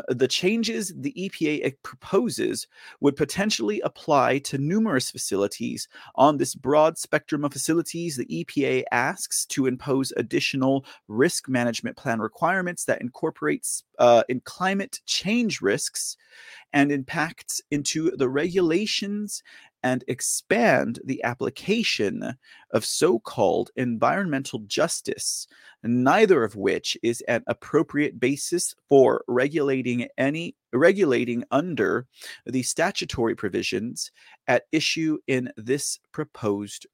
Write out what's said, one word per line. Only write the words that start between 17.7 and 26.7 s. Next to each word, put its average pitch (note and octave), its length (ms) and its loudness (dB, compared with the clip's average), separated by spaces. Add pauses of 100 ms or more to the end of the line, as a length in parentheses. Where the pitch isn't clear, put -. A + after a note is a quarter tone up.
into D#3 460 0
the C3 120 0
regulations F#3+ 1120 -2 (440)
and B2+ 240 0
expand C#3+ 960 2
the - 180 -4
application B2+ 1120 -2 (360)
of A2+ 120 2
so-called G#2+ 960 2
environmental C3+ 880 -2
justice, - 800 -4 (360)
neither C#3 600 4
of G#2+ 140 -4
which F#2+ 460 -2